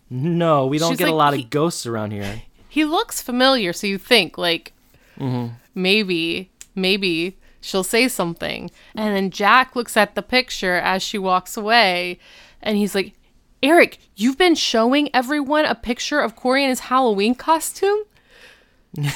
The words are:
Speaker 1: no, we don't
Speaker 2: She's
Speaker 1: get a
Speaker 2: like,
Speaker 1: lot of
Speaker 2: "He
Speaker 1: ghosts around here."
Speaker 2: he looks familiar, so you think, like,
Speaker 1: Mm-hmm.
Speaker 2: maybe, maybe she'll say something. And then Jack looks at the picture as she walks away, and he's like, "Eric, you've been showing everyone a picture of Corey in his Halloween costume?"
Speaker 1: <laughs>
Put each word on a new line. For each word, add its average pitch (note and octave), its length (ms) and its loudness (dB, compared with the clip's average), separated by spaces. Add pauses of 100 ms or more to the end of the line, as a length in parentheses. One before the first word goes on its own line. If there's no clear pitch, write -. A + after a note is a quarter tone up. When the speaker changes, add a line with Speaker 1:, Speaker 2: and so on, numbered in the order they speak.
Speaker 1:
no, D#3 580 2
we C#3+ 120 0
don't E3 120 0
Speaker 2:
She's - 80 -2
Speaker 1:
get F3+ 80 2
a E3 40 2
Speaker 2:
like, D#3 60 0
Speaker 1:
lot D3 160 4
of C3+ 60 -2
Speaker 2:
"He B2 60 -8
Speaker 1:
ghosts D3+ 400 -2
around A2 260 -6
here." G#2 300 -8 (260)
Speaker 2:
he D4+ 180 0
looks F4+ 360 -4
familiar, B3 520 0
so - 140 -8
you G3 100 -4
think, F#3+ 400 0
like, E3+ 360 -4 (460)
Speaker 1:
Mm-hmm. B2 340 -4 (220)
Speaker 2:
maybe, F#3 720 0 (260)
maybe F#3 600 -2 (240)
she'll F#3+ 220 -4
say A#3+ 240 0
something. E3+ 640 -6 (240)
And G#3+ 200 -2
then G3 160 0
Jack A3+ 440 2
looks A#3+ 220 -4
at G#3 180 2
the G3+ 60 -4
picture G3+ 540 -2
as F#3 280 0
she - 140 -8
walks F#3 400 -2
away, F#3+ 600 2 (420)
and G#3 160 -2
he's G3+ 180 -2
like, G3 180 -2 (480)
"Eric, D4 360 6 (180)
you've B3 220 0
been F4 180 4
showing B3+ 580 2
everyone D4 520 0
a A#3 100 -2
picture B3 460 -4
of A3 140 -2
Corey C4 280 0
in C4+ 60 2
his B3 120 -2
Halloween A#3+ 540 0
costume?" F#4+ 640 0 (960)
Speaker 1:
<laughs> - 20 -8 (180)